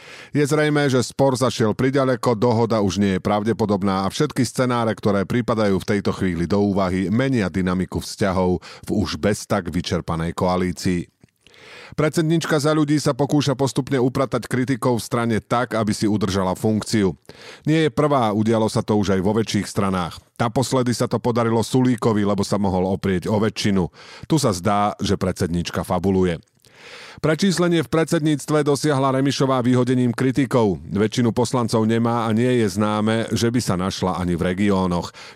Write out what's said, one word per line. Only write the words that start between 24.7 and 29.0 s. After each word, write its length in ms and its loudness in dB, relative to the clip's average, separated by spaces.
že 160 0
predsednička 640 -2
fabuluje. 560 0
Prečíslenie 640 2
v 100 -4
predsedníctve 720 0
dosiahla 560 2